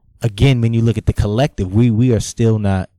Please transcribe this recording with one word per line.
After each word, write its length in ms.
again, 380
when 140
you 80
look 160
at 80
the 60
collective, 640
we, 160
we 220
are 80
still 380
not 300